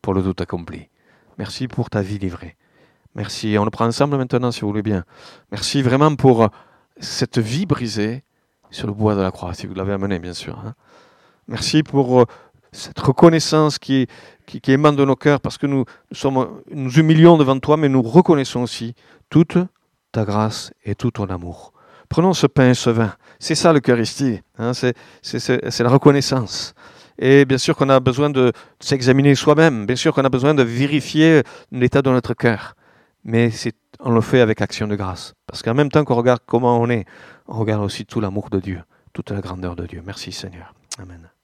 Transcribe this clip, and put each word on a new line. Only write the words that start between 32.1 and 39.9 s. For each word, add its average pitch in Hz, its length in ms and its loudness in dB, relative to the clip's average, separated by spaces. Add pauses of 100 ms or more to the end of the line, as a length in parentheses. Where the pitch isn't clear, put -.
notre 127 240 0
cœur. - 400 -2 (500)
Mais 117 260 0
c'est, 110 240 -8 (260)
on 123 100 -4
le 113 100 4
fait 127 200 2
avec 110 200 2
action 107 260 -6
de 104 100 -6
grâce. 95 380 -12 (120)
Parce - 160 -14
qu'en 113 120 -2
même 143 140 2
temps 151 160 2
qu'on 131 100 0
regarde 120 320 2
comment 120 320 2
on 117 120 0
est, 113 160 -4 (420)
on - 60 -14
regarde 107 280 -2
aussi 101 220 -8
tout - 160 -6
l'amour 101 300 -6
de 98 100 -2
Dieu, 92 220 -10 (320)
toute - 160 -12
la 101 100 -6
grandeur 90 360 -10
de 87 100 -10
Dieu. 87 180 -16